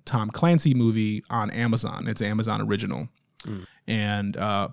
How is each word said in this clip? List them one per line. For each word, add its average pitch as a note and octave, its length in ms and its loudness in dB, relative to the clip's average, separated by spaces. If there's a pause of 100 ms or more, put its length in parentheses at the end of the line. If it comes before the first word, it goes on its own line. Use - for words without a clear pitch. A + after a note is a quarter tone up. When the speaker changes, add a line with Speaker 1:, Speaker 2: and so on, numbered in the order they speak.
Speaker 1:
Tom A2 260 -2
Clancy E3 440 4
movie A2 540 2
on G#2+ 220 -2
Amazon. A2+ 560 -2
It's A2 140 -4
an G#2 80 -2
Amazon G#2+ 320 -2
original. G#2 480 -2 (360)
Speaker 2:
Mm. F#2+ 220 -10 (220)
Speaker 1:
And, G#2 480 -2
uh, G2+ 360 0